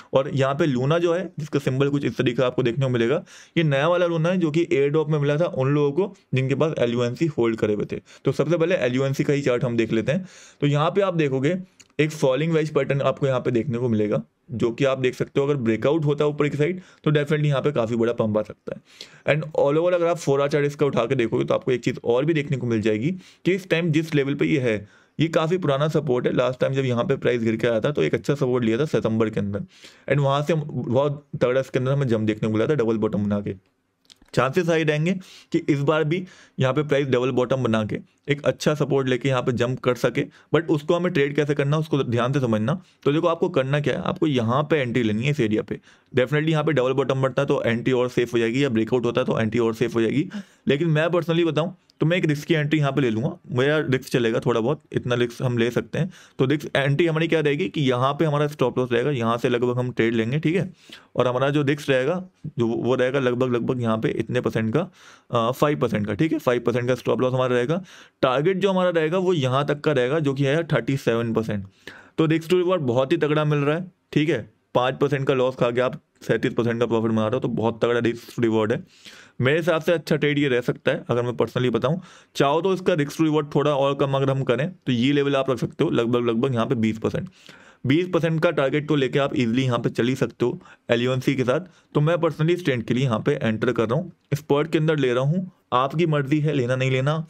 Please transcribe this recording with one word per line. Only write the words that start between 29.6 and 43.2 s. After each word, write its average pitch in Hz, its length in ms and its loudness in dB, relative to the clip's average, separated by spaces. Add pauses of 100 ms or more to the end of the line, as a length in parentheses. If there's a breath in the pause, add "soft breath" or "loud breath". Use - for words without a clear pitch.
and 139 100 2
वहाँ 139 220 2
से 156 120 -2
हम 151 140 -2
बहुत 139 580 -2 (160)
तगड़ा 127 180 2
इसके 135 200 -2
अंदर 127 120 -2
हमें 139 160 0
जंप 110 200 0
देखने 107 220 0
को 107 40 -2
मिला 110 140 2
था 151 80 2
डबल 113 220 0
बॉटम 104 280 0
बना 104 160 -2
के। 101 140 -8 (800)
चांसेस 135 360 0
हाई 165 140 2
रहेंगे 151 280 0 (400 loud breath)
कि 165 60 0 (120)
इस 143 120 2
बार 151 220 2
भी 175 200 -2 (360 loud breath)
यहाँ 131 140 2
पे 147 100 0
प्राइस 143 240 0
डबल 127 240 2
बॉटम 123 320 0
बना 110 220 0
के - 120 -6 (320 soft breath)
एक 143 160 0
अच्छा 143 300 0
सपोर्ट 135 320 0
लेके 127 220 0
यहाँ 127 120 0
पे 139 100 0
जंप 120 280 0
कर 123 160 0
सके, 127 280 -2 (320 loud breath)
but 165 140 0
उसको 156 260 2
हमें 180 180 0
ट्रेड 143 220 0
कैसे 147 200 0
करना, 143 220 0
उसको 156 260 -2
ध्यान 123 300 0
से 143 60 0
समझना। 117 400 0 (240 soft breath)
तो 143 80 2
देखो 165 160 2